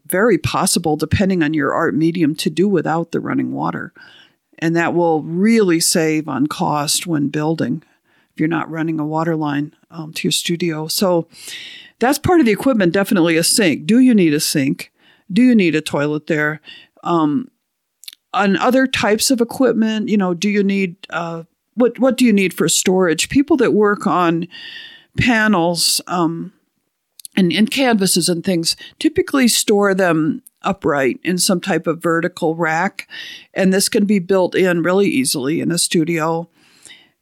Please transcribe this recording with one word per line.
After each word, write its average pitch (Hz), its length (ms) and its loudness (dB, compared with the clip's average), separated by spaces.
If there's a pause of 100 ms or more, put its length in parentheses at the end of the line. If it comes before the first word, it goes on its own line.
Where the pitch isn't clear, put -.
very 196 320 2
possible, 165 580 -2
depending 180 480 0
on 151 120 0
your 143 180 0
art 151 220 0
medium, 160 400 0
to - 160 -4
do 175 180 2
without 160 440 -2
the 156 80 -4
running 135 320 -4
water. 151 420 -8 (640)
And 165 180 -2
that 165 160 0
will 165 300 0
really 180 580 2
save 156 480 0
on 139 200 -2
cost 151 580 -4
when 151 220 -2
building, 151 540 -4 (520)
if - 40 -12
you're 156 80 0
not 160 240 -4
running 156 300 -4
a 147 60 -4
water 160 300 -2
line, 147 380 -4 (160)
um, 160 220 -16
to - 160 -6
your 160 40 -2
studio. 165 540 -4
So 175 420 0 (720)
that's 262 200 0
part 359 220 4
of 240 60 4
the 214 60 4
equipment, 196 400 2
definitely 170 460 2
a 165 40 2
sink. 165 440 2
Do 226 140 4
you 254 140 6
need 165 200 4
a 156 60 0
sink? - 520 -2 (400)
Do 220 100 2
you 247 120 6
need 175 200 4
a 156 60 0
toilet 151 460 -4
there? 151 340 -2 (420)
Um, 156 480 0 (840)
on 196 240 2
other 262 280 2
types 214 440 0
of 240 100 0
equipment, 220 680 0
you 220 60 2
know, 185 180 0
do 190 160 -2
you 202 120 0
need, 196 340 -2 (120)
uh, 165 360 -8 (300)
what, 233 240 0
what 254 200 2
do 254 80 4
you 220 60 4
need 190 200 2
for - 160 -2
storage? 185 600 0
People 285 260 2
that 208 160 2
work 208 340 2
on 170 400 0 (720)
panels, 208 880 0
um, 170 460 -4 (840)
and, 175 180 2
and 214 180 2
canvases 196 580 0
and 170 160 -2
things 165 320 -2 (220)
typically 302 500 0
store 202 460 2
them 165 480 0 (200)
upright 143 600 -2
in 180 160 -2
some 170 220 0
type 170 260 -2
of 160 160 -2
vertical 170 520 -2
rack. 165 540 -2 (460)
And 190 180 2
this 190 160 0
can 247 160 0
be 202 140 2
built 180 360 0
in 175 280 2
really 185 260 2
easily 135 520 -2
in - 100 -2
a 170 80 -2
studio. 165 720 -2 (720)